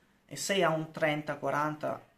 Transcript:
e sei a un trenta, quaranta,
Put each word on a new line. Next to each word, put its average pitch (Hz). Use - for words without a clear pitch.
e -
sei 190
a 165
un 160
trenta, 151
quaranta, 147